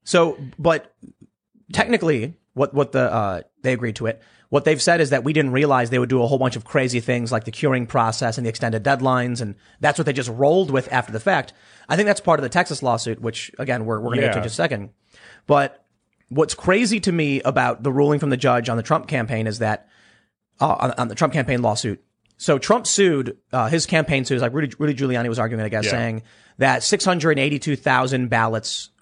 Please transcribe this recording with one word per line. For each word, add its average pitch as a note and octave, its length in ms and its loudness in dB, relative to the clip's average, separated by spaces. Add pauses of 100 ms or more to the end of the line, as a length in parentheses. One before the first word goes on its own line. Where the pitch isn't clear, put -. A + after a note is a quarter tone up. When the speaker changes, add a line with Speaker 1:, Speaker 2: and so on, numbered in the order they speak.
Speaker 1:
So, E3+ 340 2 (200)
but D#3+ 360 0 (800)
technically, D#3+ 640 0 (200)
what, C#3 200 0
what C#3 180 0
the, B2+ 200 0
uh, G2 300 -2 (200)
they C3 100 0
agreed A2+ 240 -4
to A2+ 100 -6
it. A2+ 160 -6 (280)
What C#3+ 140 0
they've D#3 160 2
said E3+ 220 2
is C3+ 80 0
that C3 140 0
we D#3 100 0
didn't C#3+ 180 2
realize C3 380 2
they B2+ 80 0
would B2 100 0
do B2+ 140 2
a A#2 40 2
whole C3+ 120 2
bunch C3 180 0
of A2+ 80 -10
crazy B2+ 360 0
things A#2+ 300 -2
like A2+ 140 -2
the - 60 -10
curing C3 360 0
process A2+ 520 0
and A#2+ 80 -4
the - 20 0
extended A2 340 -4
deadlines, B2 600 0
and G2+ 140 -8 (240)
that's D3 180 0
what D3+ 80 0
they C#3 80 0
just B2 160 -4
rolled C#3+ 400 2
with C3 200 0
after B2 220 -2
the G#2+ 80 -4
fact. F3 320 -2 (360)
I D3+ 80 0
think G#3 100 2
that's G3+ 140 2
part D#3+ 180 2
of C#3+ 40 -2
the - 60 -2
Texas F3 340 -2
lawsuit, A#2 380 -2
which, A2+ 380 -8
again, B2 260 -2
we're, A2 160 -2
we're A#2 100 -4
gonna C#3 120 0
get B2 100 2
to F#2+ 60 0
in - 0 -
Speaker 2:
Yeah. F2+ 60 -2
Speaker 1:
just A2 100 -6
a - 20 -12
second. B2+ 340 2 (560)
But C#3 380 2 (460)
what's D3+ 240 2
crazy G#3 460 2
to F#3 120 0
me D3 300 0
about B2 400 0
the C3 100 -2
ruling C#3+ 280 2
from D3 100 0
the B2+ 80 0
judge B2 320 2
on A2+ 80 -2
the A2 40 -4
Trump D#3 240 -2
campaign A2+ 400 -2
is A2 120 -4
that, G#2+ 300 -2 (720)
uh, C3+ 60 2 (120)
on, B2 140 -2
on A#2+ 160 -4
the G#2 60 -10
Trump D3+ 200 -2
campaign B2+ 280 0
lawsuit. G#2+ 400 -2 (360)
So D3 200 2
Trump A3+ 280 0
sued, D3+ 500 2 (160)
uh, A#2+ 160 0
his D#3+ 160 0
campaign D3 400 0
sued, B2+ 160 -2
like B2 140 -2
Rudy, C#3+ 240 -2
Rudy D3 160 0
Giuliani B2 340 -2
was A2+ 100 -4
arguing, A2+ 240 -2
I G#2+ 60 -4
guess, G#2+ 160 -4
Speaker 2:
Yeah. G#2 60 0
Speaker 1:
saying A2+ 320 -4 (360)
that C3 240 2
six - 220 0
hundred D#3+ 340 2
eighty-two C#3+ 380 -2
thousand B2+ 520 0
ballots A2+ 640 -2 (120)